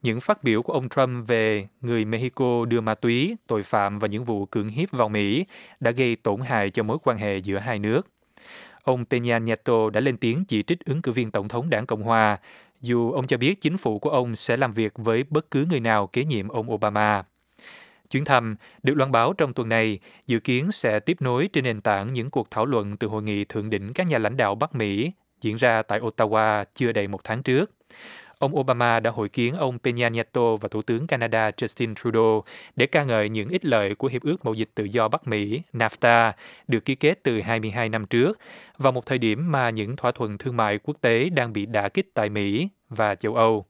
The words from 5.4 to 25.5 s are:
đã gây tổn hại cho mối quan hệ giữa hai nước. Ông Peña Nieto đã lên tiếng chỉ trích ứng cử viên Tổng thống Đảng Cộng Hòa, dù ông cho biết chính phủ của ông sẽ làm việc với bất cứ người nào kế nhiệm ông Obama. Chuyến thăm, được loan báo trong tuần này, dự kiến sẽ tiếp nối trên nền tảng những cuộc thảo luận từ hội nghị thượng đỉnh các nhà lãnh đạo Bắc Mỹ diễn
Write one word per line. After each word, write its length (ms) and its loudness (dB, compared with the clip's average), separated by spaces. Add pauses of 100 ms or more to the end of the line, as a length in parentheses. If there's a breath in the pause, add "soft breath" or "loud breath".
đã 120 2
gây 240 2
tổn 260 -2
hại 280 -2
cho 140 -2
mối 200 -2
quan 140 2
hệ 200 -2
giữa 200 -4
hai 220 -4
nước. 280 0 (760 loud breath)
Ông 260 0
Peña 340 2
Nieto 460 2
đã 100 0
lên 180 0
tiếng 280 0
chỉ 180 0
trích 220 -4
ứng 160 -4
cử 100 -2
viên 200 -2
Tổng 160 -4
thống 220 -4
Đảng 160 0
Cộng 160 -4
Hòa, 360 4 (440 loud breath)
dù 300 2
ông 160 -2
cho 100 2
biết 240 0
chính 160 0
phủ 220 -2
của 100 -2
ông 260 0
sẽ 220 -2
làm 160 0
việc 220 0
với 340 0
bất 220 -2
cứ 180 2
người 100 2
nào 280 2
kế 160 -2
nhiệm 240 -2
ông 260 -4
Obama. 500 2 (880 loud breath)
Chuyến 160 -2
thăm, 300 2 (280 loud breath)
được 100 4
loan 180 2
báo 220 4
trong 200 0
tuần 160 -4
này, 300 2 (280 loud breath)
dự 120 2
kiến 320 0
sẽ 280 0
tiếp 220 -2
nối 320 0
trên 100 0
nền 180 -2
tảng 320 0
những 160 -4
cuộc 220 -2
thảo 140 0
luận 320 -2
từ 100 -2
hội 160 -4
nghị 220 -2
thượng 240 -6
đỉnh 240 -4
các 140 -2
nhà 100 0
lãnh 200 0
đạo 180 2
Bắc 200 -4
Mỹ 360 -2 (300)
diễn 160 -2